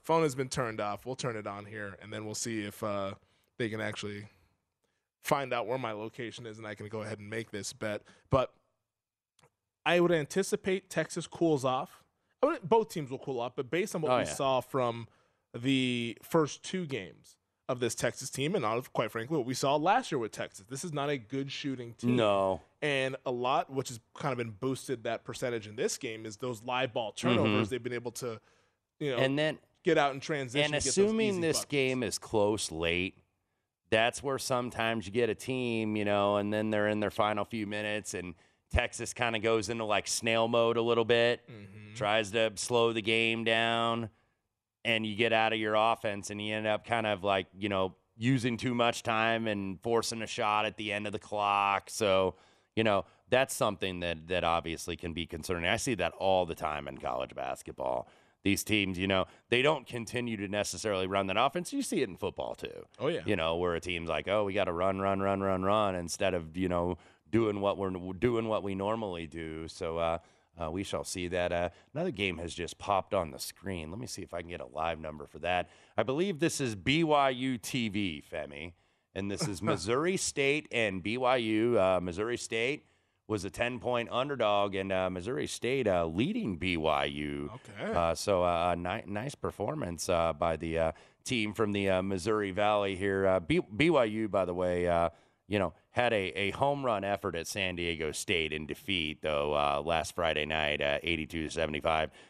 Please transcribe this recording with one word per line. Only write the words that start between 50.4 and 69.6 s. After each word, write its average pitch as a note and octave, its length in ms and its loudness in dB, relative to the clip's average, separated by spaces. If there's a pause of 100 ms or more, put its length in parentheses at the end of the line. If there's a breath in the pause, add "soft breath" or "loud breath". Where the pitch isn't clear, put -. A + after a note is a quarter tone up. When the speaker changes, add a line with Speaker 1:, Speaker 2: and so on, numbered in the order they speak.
Speaker 2:
at G#2 120 -4
the G#2+ 140 -4
end G#2 140 -2
of G2+ 80 -4
the G#2 60 -4
clock. G2+ 680 2
So, F#2+ 460 4 (400 soft breath)
you A2 80 2
know, G2+ 220 4 (240 soft breath)
that's B2+ 260 2
something F#2+ 440 -2
that, E2 300 -4
that F2+ 140 0
obviously E2 540 0
can E2+ 160 -6
be E2+ 140 -4
concerning. E2+ 420 -2
I A2 80 2
see B2 180 -2
that F2 180 0
all F#2 340 2
the D#2+ 80 -6
time D2+ 320 -4
in C2+ 100 -10
college C2 380 -4
basketball. C2 720 -4 (360 soft breath)
These G2 220 2
teams, G2 320 0
you F#2+ 100 -2
know, F#2+ 180 4 (240 loud breath)
they B2 120 4
don't C#3+ 260 2
continue A#2 500 -6
to G2 120 -4
necessarily G2 580 -2
run G2 200 2
that F#2+ 100 0
offense. C#3 340 0
You C#4 100 -4
see G#3 200 0
it A2+ 80 0
in E2 80 -12
football, C2 380 -4
too. G1+ 320 -12 (120)
Speaker 1:
Oh, A#2+ 80 -2
yeah. D#3 180 -2
Speaker 2:
You G#2 120 2
know, E2 180 2
where F2 200 2
a E2 40 0
team's E2+ 300 -4
like, D#2 180 -2
"Oh, G#2 160 4
we G2 100 -2
gotta F#2 200 0
run, F#2+ 260 0
run, G2 220 2
run, G2 200 2
run, F#2+ 220 2
run," G2+ 320 2
instead F2+ 380 -2
of, E2 240 -4
you F#2 100 2
know, F2 300 0 (340 loud breath)
doing G#2 300 2
what G2 160 2
we're, F#2+ 140 -2 (220)
doing A2+ 360 0
what G#2 140 0
we F#2+ 120 -4
normally G2 520 -2
do. D#2+ 420 -8